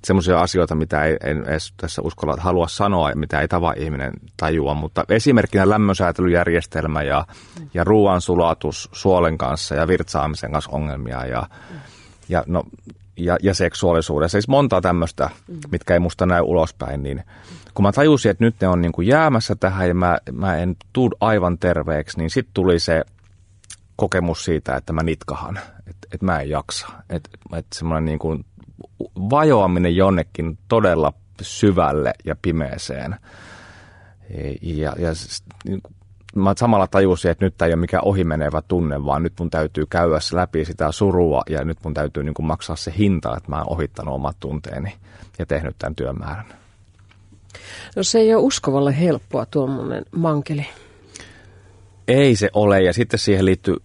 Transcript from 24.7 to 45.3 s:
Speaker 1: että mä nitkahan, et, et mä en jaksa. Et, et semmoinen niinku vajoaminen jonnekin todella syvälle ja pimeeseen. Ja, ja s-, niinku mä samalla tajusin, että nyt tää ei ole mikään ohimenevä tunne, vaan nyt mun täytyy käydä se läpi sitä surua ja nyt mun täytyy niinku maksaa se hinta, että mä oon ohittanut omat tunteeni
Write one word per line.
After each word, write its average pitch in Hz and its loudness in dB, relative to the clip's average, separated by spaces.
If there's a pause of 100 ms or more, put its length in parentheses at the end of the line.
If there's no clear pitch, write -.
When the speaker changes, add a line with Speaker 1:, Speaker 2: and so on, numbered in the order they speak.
Speaker 1:
että 73 -6
mä 80 -2
nitkahan, 80 -6 (280)
et, - -18 (140)
et 90 -10
mä 87 0
en 71 -6
jaksa. - -6 (220)
Et, 85 -8 (260)
et 82 -8 (100)
semmoinen 80 -2
niinku 78 -4 (760)
vajoaminen 95 4
jonnekin 87 0 (100)
todella 85 2 (280)
syvälle 76 2 (120)
ja 78 -4
pimeeseen. 71 -4 (1500)
Ja, 76 -4
ja 82 -2
s-, - -12 (220)
niinku 135 -8 (460)
mä 98 2
samalla 107 4
tajusin, 92 2
että 95 0
nyt 90 0
tää 85 0
ei 85 4
ole 82 2
mikään 85 0
ohimenevä 78 0
tunne, 73 -2
vaan 71 0
nyt 82 -4
mun 85 -4
täytyy 78 -2
käydä 85 2
se - -6
läpi 85 0
sitä 78 -2
surua 87 2
ja 73 -2
nyt 80 -4
mun 78 -6
täytyy 73 -4
niinku 76 -6
maksaa 80 -4
se - -10
hinta, 92 0
että - -12
mä 71 -4
oon - -6
ohittanut 76 -6
omat 69 -6
tunteeni 73 -8 (460)